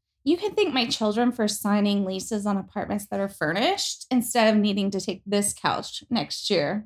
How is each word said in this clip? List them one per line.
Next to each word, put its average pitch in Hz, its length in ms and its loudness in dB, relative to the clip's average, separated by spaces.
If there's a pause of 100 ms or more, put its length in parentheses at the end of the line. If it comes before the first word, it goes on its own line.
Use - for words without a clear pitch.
(260)
You 302 100 4
can 392 200 -2
thank 403 180 2
my 247 140 2
children 233 440 2
for 233 160 0
signing 202 560 2
leases 190 420 -4
on 202 120 2
apartments 196 520 -6
that 202 120 -2
are 196 80 -2
furnished 202 840 -2
instead 233 420 4
of 214 60 4
needing 202 320 2
to 196 80 -2
take 185 260 -6
this 202 280 0
couch - 560 -2
next - 400 -4
year 180 360 0